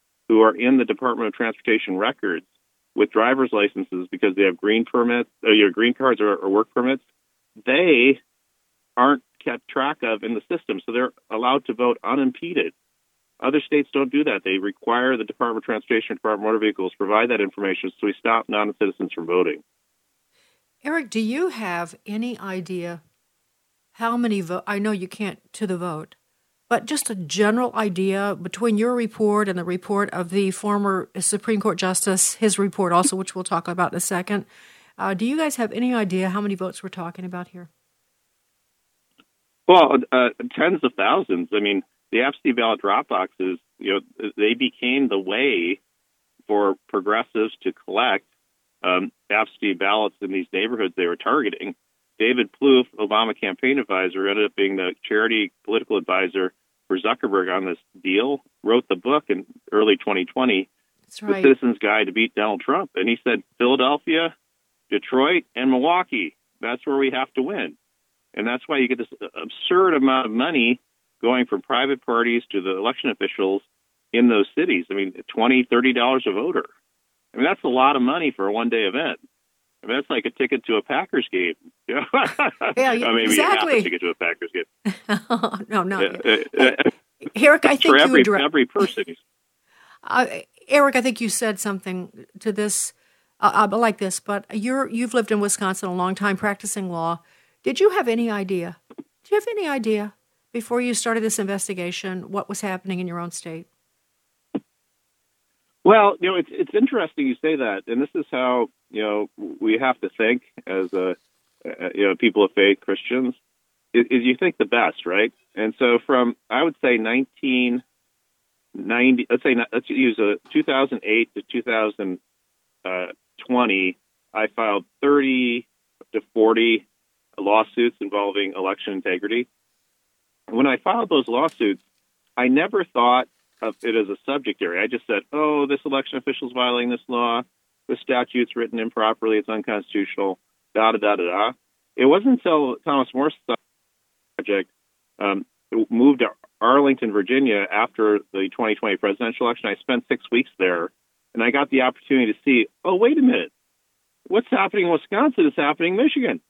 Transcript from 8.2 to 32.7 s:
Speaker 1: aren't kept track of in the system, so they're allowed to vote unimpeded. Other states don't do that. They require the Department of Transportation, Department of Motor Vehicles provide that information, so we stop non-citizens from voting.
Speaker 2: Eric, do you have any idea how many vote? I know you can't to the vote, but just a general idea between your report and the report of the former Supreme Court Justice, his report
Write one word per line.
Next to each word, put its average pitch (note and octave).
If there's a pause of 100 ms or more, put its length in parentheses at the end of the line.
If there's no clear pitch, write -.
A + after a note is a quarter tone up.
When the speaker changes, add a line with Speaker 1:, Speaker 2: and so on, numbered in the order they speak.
Speaker 1:
aren't C3 (200)
kept A#2+
track C#3+
of A2+
in A#2
the G#2+ (120)
system, G2+
so A#2
they're B2 (180)
allowed B2
to B2+
vote A#2+
unimpeded. C3 (680)
Other C#3
states D3
don't C3+
do D3
that. A2
They F#2+
require A#2+
the A2
Department A2+
of -
Transportation, A2
Department G#2+
of A2
Motor A2
Vehicles F#2+
provide G#2+
that A2
information, G2
so A2
we G2+
stop A2+
non-citizens G#2
from E2
voting. E2+ (1200)
Speaker 2:
Eric, D4
do A3
you C4
have F3 (100)
any A3
idea F3+ (880)
how A#3
many A3
vote? F3
I G3+
know G#3+
you F#3
can't G3 (140)
to A3
the F#3
vote, E3 (540)
but A#3
just D4
a A3
general G#3
idea G3
between G#3
your A#3+
report G#3+
and F3+
the E3+
report G3
of E3+
the G3
former G3+
Supreme G#3
Court F#3+
Justice, F#3
his G#3
report F#3+